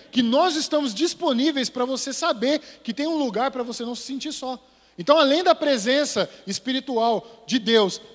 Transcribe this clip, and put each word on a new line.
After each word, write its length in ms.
que 120
nós 320
estamos 360
disponíveis 800
pra 160
você 260
saber 480
que 80
tem 140
um 140
lugar 320
pra 100
você 240
não 80
se 80
sentir 320
só. 260
Então, 200
além 260
da 100
presença 760
espiritual 1000
de 140
Deus 400